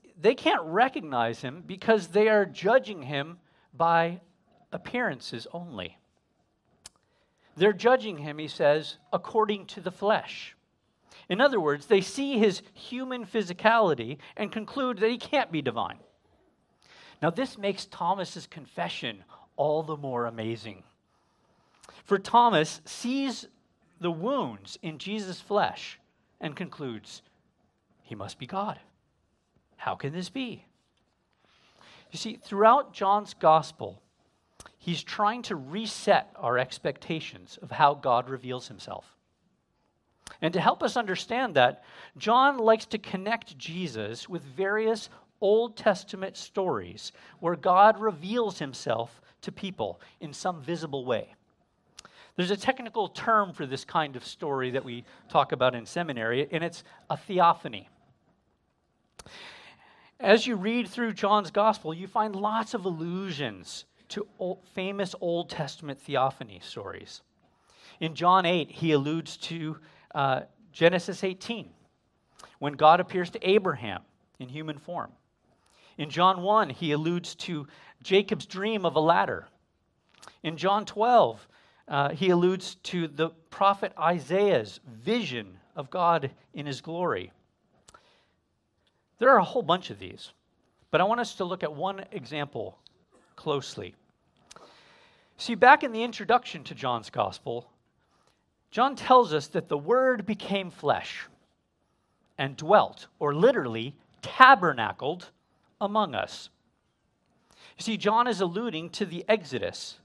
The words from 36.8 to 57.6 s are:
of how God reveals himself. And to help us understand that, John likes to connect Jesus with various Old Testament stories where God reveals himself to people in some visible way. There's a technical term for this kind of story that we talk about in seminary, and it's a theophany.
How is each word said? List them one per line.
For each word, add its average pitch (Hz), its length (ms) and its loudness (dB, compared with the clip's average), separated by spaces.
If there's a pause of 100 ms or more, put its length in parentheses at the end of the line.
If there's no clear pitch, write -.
of 160 80 -14
how 143 240 4
God 127 340 0
reveals 127 400 -10
himself. - 480 -16 (1200)
And 160 140 -2
to 180 60 0
help 226 220 2
us 247 140 -2
understand 226 580 -4
that, 123 300 4 (320)
John 262 420 2
likes 220 280 4
to 220 120 -8
connect 196 600 -8
Jesus 123 680 -8
with 170 140 -10
various 202 640 -2 (320)
Old 220 360 2
Testament 190 600 -2
stories 107 760 -6 (280)
where 170 160 -2
God 196 420 6
reveals 208 640 -4
himself 123 600 -4 (220)
to - 80 -12
people 117 500 -8 (200)
in 147 120 -14
some 165 300 -6
visible 143 420 -6
way. 123 300 -2 (1000)
There's 180 160 -2
a 202 40 -2
technical 226 520 -4
term 208 440 -2
for 147 140 -10
this 131 180 -10
kind 151 300 -4
of 123 100 -14
story 135 460 -6
that 131 140 -4
we 123 200 -12 (240)
talk 147 220 2
about 127 240 2
in 113 100 -10
seminary, 127 680 -4
and 165 100 -4
it's 170 220 -8 (260)
a - 60 -4
theophany. 165 720 0 (2250)